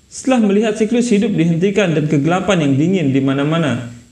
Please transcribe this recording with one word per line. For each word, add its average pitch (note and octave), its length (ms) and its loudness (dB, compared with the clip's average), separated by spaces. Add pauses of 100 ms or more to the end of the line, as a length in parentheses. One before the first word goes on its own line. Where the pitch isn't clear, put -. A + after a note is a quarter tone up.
(100)
Setelah B3+ 320 0
melihat G#3 320 2
siklus A3+ 400 0
hidup G3+ 160 2
dihentikan E3+ 640 0
dan D3+ 160 0
kegelapan E3 560 0
yang C#3 80 2
dingin E3 400 0
di C3+ 80 2
mana-mana, C#3 720 -2 (180)